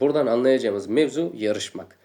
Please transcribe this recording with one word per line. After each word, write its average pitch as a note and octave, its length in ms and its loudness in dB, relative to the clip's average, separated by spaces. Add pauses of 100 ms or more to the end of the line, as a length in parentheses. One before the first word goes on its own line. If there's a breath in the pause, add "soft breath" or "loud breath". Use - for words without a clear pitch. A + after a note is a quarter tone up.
buradan C#3+ 260 2
anlayacağımız A#2 600 2
mevzu D3 500 0
yarışmak. G2+ 680 -6